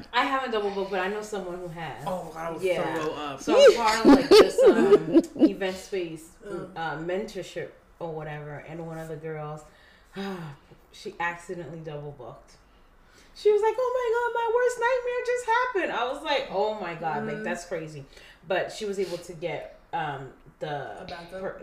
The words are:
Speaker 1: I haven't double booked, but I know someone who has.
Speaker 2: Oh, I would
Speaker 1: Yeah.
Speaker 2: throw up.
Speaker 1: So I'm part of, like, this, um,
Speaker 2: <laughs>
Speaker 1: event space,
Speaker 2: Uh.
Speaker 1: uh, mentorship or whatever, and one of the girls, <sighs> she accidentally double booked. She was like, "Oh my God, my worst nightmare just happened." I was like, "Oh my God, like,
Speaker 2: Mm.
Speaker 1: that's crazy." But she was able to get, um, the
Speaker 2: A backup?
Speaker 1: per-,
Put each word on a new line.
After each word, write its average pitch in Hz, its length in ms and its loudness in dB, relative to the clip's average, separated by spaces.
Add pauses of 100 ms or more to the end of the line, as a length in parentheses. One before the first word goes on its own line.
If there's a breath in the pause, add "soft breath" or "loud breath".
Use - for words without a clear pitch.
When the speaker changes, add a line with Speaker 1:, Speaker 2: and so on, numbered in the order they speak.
(140)
Speaker 1:
I 247 120 2
haven't 269 260 -2
double 208 200 0
booked, 196 200 -4
but 190 80 -2
I 185 80 -2
know 214 140 -4
someone 185 380 -8
who 180 100 -10
has. 165 360 -10
Speaker 2:
Oh, 175 300 -6
I 165 160 -6
would 160 100 -8
Speaker 1:
Yeah. 180 220 0 (160)
Speaker 2:
throw 156 140 -2
up. 147 280 -8
Speaker 1:
So - 160 -2
I'm 539 180 12
part 233 240 2
of, - 60 2
like, 269 240 8
this, - 340 10
um, 381 680 8
Speaker 2:
<laughs> - 200 4
Speaker 1:
event 190 280 -4
space, 165 480 -8 (200)
Speaker 2:
Uh. 175 340 -10
Speaker 1:
uh, 143 180 -6
mentorship 180 720 -8 (300)
or 165 120 -8
whatever, 151 560 -12
and 165 180 -12
one 160 120 -12
of 160 100 -12
the 160 80 -10
girls, 156 460 -10 (540 soft breath)
<sighs> 190 40 -10 (720)
she - 280 -14
accidentally 170 600 -8
double 147 380 -12
booked. - 340 -18 (840 soft breath)
She 415 140 4
was 415 100 4
like, 427 160 2
"Oh 494 220 0
my 480 160 -2
God, 466 260 0
my 453 140 0
worst 494 240 2
nightmare 494 460 0
just 494 200 -2
happened." 440 460 0
I 247 220 -4
was 294 100 -10
like, 285 280 -2
"Oh 214 280 0
my 170 160 -8
God, - 300 -4
like, - 120 -6
Speaker 2:
Mm. 214 60 -10
Speaker 1:
that's - 220 -6
crazy." 156 400 -10 (420 soft breath)
But 175 240 0
she 220 140 -8
was 196 140 -4
able 175 180 -4
to 175 160 -14
get, 160 440 -8 (160)
um, 139 360 -6 (300)
the 147 420 -8
Speaker 2:
A 185 60 -14
backup? 175 240 -14 (100)
Speaker 1:
per-, - 220 -10